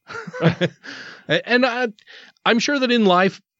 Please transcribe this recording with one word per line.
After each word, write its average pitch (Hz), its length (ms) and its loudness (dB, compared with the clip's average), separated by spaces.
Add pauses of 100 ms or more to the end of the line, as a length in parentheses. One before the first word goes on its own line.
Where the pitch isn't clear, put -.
(420)
<laughs> - 0 - (880)
And 214 380 0
I, 247 240 -2 (560)
I'm 220 140 2
sure 285 200 -2
that 247 120 0
in 226 140 2
life, 185 360 2 (180)